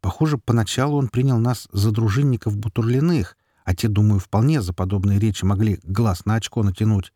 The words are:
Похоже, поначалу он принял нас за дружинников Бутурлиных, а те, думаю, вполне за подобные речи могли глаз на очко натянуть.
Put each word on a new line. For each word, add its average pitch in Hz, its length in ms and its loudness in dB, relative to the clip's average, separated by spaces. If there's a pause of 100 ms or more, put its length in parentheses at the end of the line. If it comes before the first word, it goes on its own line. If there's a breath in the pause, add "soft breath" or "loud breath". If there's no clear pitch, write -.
Похоже, 151 360 -2
поначалу 127 600 0
он 139 100 0
принял 127 300 0
нас 117 340 -2
за 101 200 0
дружинников 113 640 0
Бутурлиных, 120 800 0 (280)
а 95 100 0
те, - 120 -2
думаю, 104 320 4
вполне 127 420 0
за 87 120 -4
подобные 98 460 0
речи 107 240 -2
могли 101 400 0
глаз 98 420 -2
на 107 100 0
очко 110 280 -4
натянуть. 101 520 0